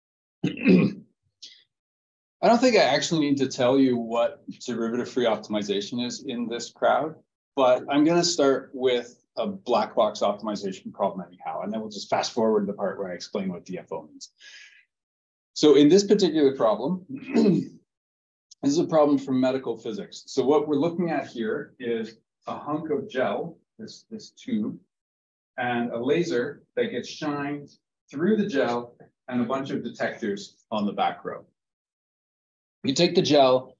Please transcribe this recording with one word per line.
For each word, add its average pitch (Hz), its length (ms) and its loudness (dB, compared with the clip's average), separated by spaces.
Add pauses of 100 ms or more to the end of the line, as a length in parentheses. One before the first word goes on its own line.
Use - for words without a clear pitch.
<clears throat> - 360 -16
I - 2000 -2
don't 226 140 6
think 247 160 6
I 165 80 8
actually 147 380 2
need 143 160 2
to 131 100 0
tell 131 280 2
you 131 200 4
what 117 480 -2 (200)
derivative-free 117 600 -4
optimization 104 840 -2
is - 180 -10
in 120 220 -6
this 117 240 -8
crowd, 131 460 0 (400)
but 127 340 4
I'm 147 140 4
gonna 170 180 4
start 139 500 2
with 123 440 0 (200)
a 113 100 -2
black 107 480 -2
box 107 260 0
optimization 101 720 -4
problem 92 340 -4
anyhow, 82 360 -10
and 101 100 -8
then 110 80 -6
we'll 107 100 -10
just 101 200 -12
fast 98 220 -2
forward 110 280 2
to 98 60 -2
the 98 100 -6
part 98 220 -4
where 95 120 -6
I 90 40 -8
explain 190 340 -8
what 170 160 -8
D 180 140 -10
F - 140 -14
O - 100 -10
means. - 280 -20 (1200)
So 151 200 6
in 147 140 8
this 190 160 6
particular 160 520 4
problem, 120 500 0
<clears throat> - 20 -20
this 185 640 0 (880)
is 143 160 2
a 175 80 0
problem 147 320 4
from 131 220 -2
medical 127 360 -2
physics. 104 500 -10
So 131 180 -2
what 151 240 4
we're 147 80 0
looking 170 340 -2
at 143 160 -4
here - 540 -8
is 113 380 -6 (280)
a 117 100 -10
hunk 156 340 -8
of 131 200 -4
gel, 131 480 -4 (220)
this, - 300 -18
this - 200 -16
tube, - 480 -4 (800)
and 123 340 -2
a 117 80 -6
laser 156 640 -2 (140)
that 120 160 -2
gets 123 160 -8
shined 143 640 -8 (400)
through 185 260 0
the 202 100 0
gel 120 480 -2 (320)
and 123 140 -4
a 117 40 0
bunch 131 260 -4
of 120 120 -4
detectors - 880 -8
on 104 160 -2
the 95 60 -4
back 87 320 -4
row. - 200 -10 (1400)
You 135 100 0
take 175 220 2
the 190 60 4
gel 131 580 4